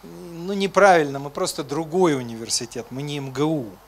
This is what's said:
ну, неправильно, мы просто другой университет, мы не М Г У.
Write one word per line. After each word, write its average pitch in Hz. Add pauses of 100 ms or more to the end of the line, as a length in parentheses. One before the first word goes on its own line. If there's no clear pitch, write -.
ну, 170
неправильно, 185
мы 143
просто 175
другой 151
университет, 117
мы 131
не 147
М 135
Г 135
У. 151 (220)